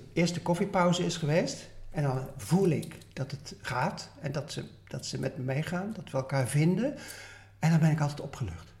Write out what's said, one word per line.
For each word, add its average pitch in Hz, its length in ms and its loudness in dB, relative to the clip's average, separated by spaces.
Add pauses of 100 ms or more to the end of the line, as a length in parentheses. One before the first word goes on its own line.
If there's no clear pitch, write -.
(120)
eerste 170 300 2
koffiepauze 175 600 2
is 170 120 0
geweest. 160 520 0 (220)
En 151 120 -2
dan 131 340 0
voel 190 320 4
ik 123 300 0 (140)
dat 135 180 -6
het - 300 -12
gaat - 500 -2 (100)
en 139 120 -4
dat 143 200 -4
ze, - 120 -8 (240)
dat 135 180 -8
ze 135 140 -6
met 135 180 -2
me 127 60 -4
meegaan, 170 520 -2
dat - 140 -12
we 139 60 -2
elkaar 135 320 0
vinden. 190 460 4 (640)
En 160 120 4
dan 165 100 8
ben 156 100 6
ik 147 100 4
altijd 147 200 0
opgelucht. - 480 -6 (120)